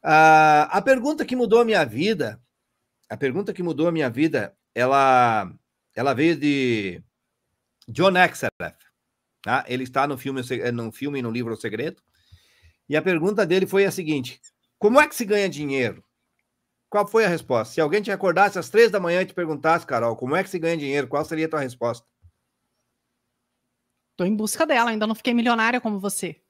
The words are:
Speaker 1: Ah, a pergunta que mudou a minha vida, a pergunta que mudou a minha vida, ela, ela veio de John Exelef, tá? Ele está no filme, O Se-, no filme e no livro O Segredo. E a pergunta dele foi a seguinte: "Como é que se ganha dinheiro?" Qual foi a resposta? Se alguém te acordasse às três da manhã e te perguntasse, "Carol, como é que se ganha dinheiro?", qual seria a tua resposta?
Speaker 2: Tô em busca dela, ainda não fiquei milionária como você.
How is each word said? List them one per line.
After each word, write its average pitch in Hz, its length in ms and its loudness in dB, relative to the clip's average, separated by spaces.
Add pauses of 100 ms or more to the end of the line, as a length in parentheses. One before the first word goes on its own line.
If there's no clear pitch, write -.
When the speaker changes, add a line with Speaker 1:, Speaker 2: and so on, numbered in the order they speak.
Speaker 1:
Ah, 156 680 6
a 196 100 0
pergunta 269 440 0
que 254 100 -6
mudou 233 260 4
a 240 40 4
minha 202 200 2
vida, 135 560 -4 (680)
a 107 80 -10
pergunta 175 360 -4
que 180 100 -8
mudou 160 240 0
a 175 40 0
minha 151 180 -2
vida, 131 460 -2 (200)
ela, 123 760 4 (440)
ela 131 180 0
veio 156 240 0
de 123 640 -2 (840)
John 165 300 0
Exelef, 131 600 -2 (640)
tá? 123 260 -2
Ele 127 160 -6
está 131 220 -2
no 143 120 -6
filme, 135 240 -8
O - 20 -8
Se-, 120 280 -4
no 117 200 -6
filme 143 280 -8
e - 20 -8
no 117 100 -6
livro 117 220 -6
O 107 40 -10
Segredo. 117 440 -8 (880)
E 139 80 -2
a 156 40 0
pergunta 185 440 0
dele 185 200 2
foi 196 200 2
a 190 60 0
seguinte: 151 500 -6 (360)
"Como 226 220 4
é 294 80 4
que 302 80 -12
se 247 80 -6
ganha 202 240 0
dinheiro?" 139 560 -4 (840)
Qual 208 180 0
foi 226 160 2
a 196 60 2
resposta? - 440 -2
Se - 60 -4
alguém 160 220 2
te 208 100 -6
acordasse 190 480 2
às 160 100 -10
três 220 220 6
da 202 80 0
manhã 175 220 0
e 190 40 -2
te 185 80 -20
perguntasse, 160 520 0
"Carol, 117 320 -2
como 131 180 -4
é 185 80 0
que 190 60 -8
se 180 100 -6
ganha 165 160 -2
dinheiro?", 143 320 -4
qual 143 160 -4
seria 160 220 -4
a 160 40 -4
tua 156 120 -4
resposta? 120 440 -6 (2000)
Speaker 2:
Tô 180 100 -4
em 208 100 0
busca 214 300 -4
dela, 240 260 0
ainda 214 160 -2
não 220 80 -4
fiquei 240 180 -4
milionária 240 480 0
como 208 180 -6
você. 185 500 -8